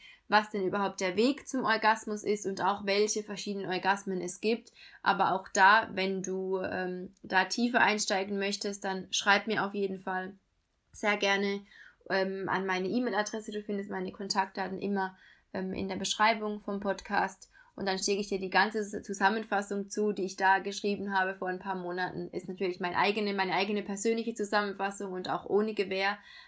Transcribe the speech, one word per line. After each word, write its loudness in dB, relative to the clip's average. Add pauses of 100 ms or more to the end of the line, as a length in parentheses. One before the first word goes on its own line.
(280)
was 4
denn -2
überhaupt 0
der 0
Weg 2
zum -2
Orgasmus 2
ist 0
und -4
auch 0
welche 2
verschiedenen -6
Orgasmen 0
es -2
gibt. -2 (300)
Aber 2
auch -6
da, 8
wenn 0
du, -4
ähm, -6
da 4
tiefer 0
einsteigen 2
möchtest, -4
dann -4
schreib 4
mir 0
auf -4
jeden -2
Fall -6 (580)
sehr 0
gerne, 2 (480)
ähm, 0
an 0
meine 0
E-Mail-Adresse. -2
Du -6
findest -6
meine -6
Kontaktdaten -4
immer, -2 (360)
ähm, -4
in -4
der -6
Beschreibung 2
vom -6
Podcast. -2 (260)
Und -4
dann 0
schicke 0
ich -4
dir -2
die -6
ganze 4
S-, -4
Zusammenfassung 0
zu, 0
die -4
ich -6
da 4
geschrieben -4
habe 2
vor -6
ein -4
paar -6
Monaten. -4
Ist -6
natürlich -4
mein -4
eigene, 2
meine 0
eigene 0
persönliche 0
Zusammenfassung -2
und -6
auch -4
ohne 2
Gewähr. -2 (280)